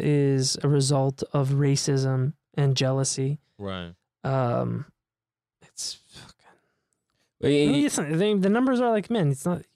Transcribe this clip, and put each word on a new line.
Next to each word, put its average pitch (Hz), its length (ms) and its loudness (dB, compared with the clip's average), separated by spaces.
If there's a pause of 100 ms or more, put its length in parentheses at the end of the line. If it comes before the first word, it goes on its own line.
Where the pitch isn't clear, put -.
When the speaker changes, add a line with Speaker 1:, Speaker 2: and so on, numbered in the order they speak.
Speaker 1:
is 139 580 2
a 143 60 0
result 139 640 2
of 139 200 0
racism 139 800 0 (220)
and 139 200 2
jealousy. 135 640 -2 (180)
Speaker 2:
Right. 92 360 -8 (320)
Speaker 1:
Um, 123 600 -2 (760)
it's - 320 -12 (180)
fucking - 480 -20 (800)
Speaker 3:
Well, 139 120 0
y-, 147 120 4
Speaker 1:
I - 40 4
mean, - 40 4
Speaker 3:
y- 285 140 2
Speaker 1:
it's - 120 -2
not, 151 120 -4
they, 196 240 0
the 190 160 2
numbers 247 320 2
are 240 100 2
like, 208 180 -2
man, 185 220 2
it's 135 140 -6
not, 175 160 -2 (140)